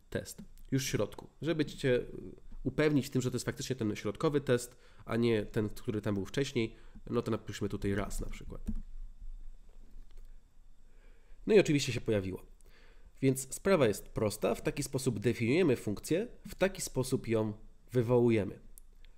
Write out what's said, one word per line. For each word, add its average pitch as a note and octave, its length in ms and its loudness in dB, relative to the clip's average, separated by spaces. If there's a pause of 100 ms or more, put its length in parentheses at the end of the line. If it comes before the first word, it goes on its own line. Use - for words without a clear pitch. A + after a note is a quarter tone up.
test. - 320 -6 (300)
Już C3+ 140 2
w - 40 -4
środku. - 400 -2 (120)
Żeby D#3 240 0
cię B2+ 400 2 (580)
upewnić D3+ 440 4
w - 20 -14
tym, C3 120 2
że B2 100 0
to B2 40 0
jest A#2+ 100 -4
faktycznie B2+ 300 -4
ten G#2 200 0
środkowy D3 460 0
test, B2 340 2 (300)
a A#2 100 -2
nie A#2 300 4
ten, G#2+ 240 0
który G#2+ 320 -4
tam G#2 140 0
był F#2+ 100 0
wcześniej, A#2 500 -2 (340)
no A#2 120 0
to A2+ 100 -2
napiszmy G#2 380 -2
tutaj G2 260 -2
raz - 260 -2
na - 80 -4
przykład. - 320 -8 (2750)
No G#3+ 60 6
i G#3+ 60 12
oczywiście C#3+ 340 4
się A2 80 -4
pojawiło. F#2+ 440 0 (760)
Więc C3+ 320 2
sprawa E3+ 340 4
jest - 220 0
prosta, A2 460 0
w - 60 -6
taki D3 220 -2
sposób C3 360 0
definiujemy A#2+ 560 4
funkcję, D3+ 520 -2 (200)
w - 80 -14
taki F#3+ 260 0
sposób - 460 -2
ją A2 260 2 (380)
wywołujemy. A#2+ 680 4 (580)